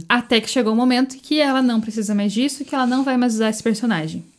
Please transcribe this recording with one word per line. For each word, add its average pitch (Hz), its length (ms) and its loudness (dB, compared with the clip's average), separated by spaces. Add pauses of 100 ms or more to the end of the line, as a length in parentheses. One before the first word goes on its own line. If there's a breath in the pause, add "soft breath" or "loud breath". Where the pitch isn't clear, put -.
Até 240 320 2
que 220 100 -6
chegou 220 220 0
o 220 40 2
momento 254 440 2
que 302 200 0
ela 269 220 2
não 233 180 2
precisa 214 340 -4
mais 202 180 0
disso, 269 320 -2
que - 100 -10
ela 262 120 0
não 254 160 2
vai 262 140 0
mais 247 180 2
usar 220 160 0
esse 214 120 -6
personagem, 180 600 -2 (140)